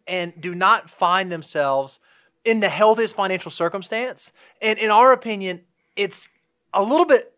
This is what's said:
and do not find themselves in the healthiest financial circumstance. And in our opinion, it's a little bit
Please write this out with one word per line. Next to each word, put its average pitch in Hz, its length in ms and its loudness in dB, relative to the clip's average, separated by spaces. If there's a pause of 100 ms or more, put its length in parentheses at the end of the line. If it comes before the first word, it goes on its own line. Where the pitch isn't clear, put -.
and 175 360 -8
do 175 120 -8
not 190 360 2
find 185 420 0
themselves 139 680 -2 (440)
in 226 160 0
the 202 80 0
healthiest 214 480 2
financial 185 340 -4
circumstance. 202 840 -8 (280)
And 220 160 -2
in 214 140 0
our 247 220 8
opinion, 196 480 -6 (340)
it's 196 320 -6 (460)
a 196 100 2
little 294 220 2
bit 277 320 2